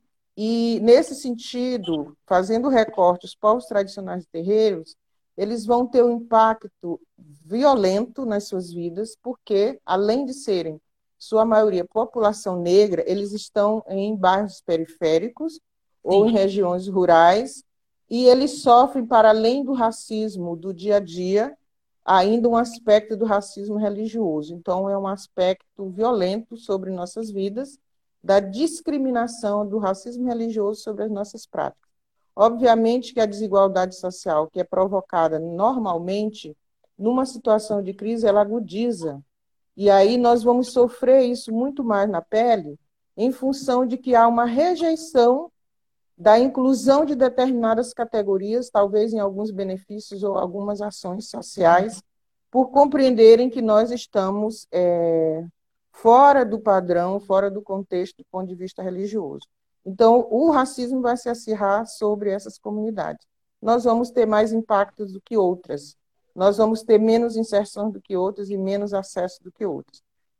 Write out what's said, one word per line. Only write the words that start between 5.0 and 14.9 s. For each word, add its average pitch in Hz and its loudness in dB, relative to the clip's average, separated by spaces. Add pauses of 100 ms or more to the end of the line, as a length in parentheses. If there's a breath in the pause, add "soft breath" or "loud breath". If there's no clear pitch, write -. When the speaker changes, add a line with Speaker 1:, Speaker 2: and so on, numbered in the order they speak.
Speaker 1:
eles 208 -6
vão 240 0
ter 247 2
um 240 2
impacto 220 -2 (200)
violento 208 -2
nas 208 -4
suas 175 -10
vidas, 175 -10
porque, 240 -4
além 214 -2
de 254 -8
serem, 170 -6 (380)
sua 220 0
maioria, 214 2
população 208 -2
negra, 180 2
eles 202 -4
estão 214 -2
em 202 -4
bairros 190 0
periféricos 175 -4 (420)